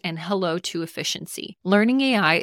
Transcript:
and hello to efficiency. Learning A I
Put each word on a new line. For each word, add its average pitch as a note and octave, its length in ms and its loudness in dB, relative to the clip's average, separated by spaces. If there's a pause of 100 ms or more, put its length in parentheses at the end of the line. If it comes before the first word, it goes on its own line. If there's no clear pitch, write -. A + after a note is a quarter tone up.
and E3 140 -6
hello F3 400 -2
to E3+ 240 -6
efficiency. - 840 -8
Learning A3 360 4
A C4 160 2
I E3 260 4